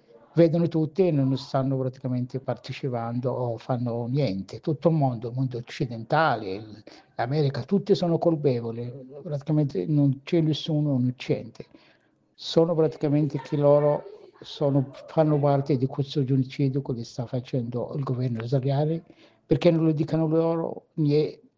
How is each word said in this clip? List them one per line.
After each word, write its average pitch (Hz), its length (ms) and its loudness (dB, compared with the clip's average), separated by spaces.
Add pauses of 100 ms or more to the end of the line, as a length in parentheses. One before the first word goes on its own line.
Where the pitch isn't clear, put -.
(340)
vedono 170 320 4
tutti 160 400 0
e 170 40 2
non 135 260 2
stanno 135 400 -2
praticamente 127 640 -4
partecipando 123 880 -6
o 120 280 -4
fanno 120 480 -4
niente. 117 540 -2
Tutto 165 280 0
il 165 60 2
mondo, 123 340 0
il 120 60 -10
mondo 127 240 -4
occidentale, 113 960 -2
il, 107 280 -12 (340)
l'America, 135 480 0
tutti 202 300 2
sono 170 220 0
colpevoli, 123 760 0 (320)
praticamente 151 640 0
non 143 380 2
c'è 170 180 2
nessuno 151 540 0
innocente. 123 720 -4 (680)
Sono 165 420 2
praticamente 151 680 2
che 151 160 -4
loro 147 460 4 (360)
sono, 139 500 0 (180)
fanno 156 300 2
parte 139 380 2
di 123 100 0
questo 139 380 -2
genocidio 135 560 0
che 117 240 -6
sta 117 220 -10
facendo 123 680 -6
il 147 80 -4
governo 123 400 -4
israeliano, 139 600 0 (420)
perché 165 260 4
non 160 140 4
lo 160 80 4
dicano 160 360 0
loro, 165 640 0
nie-, 147 440 2 (200)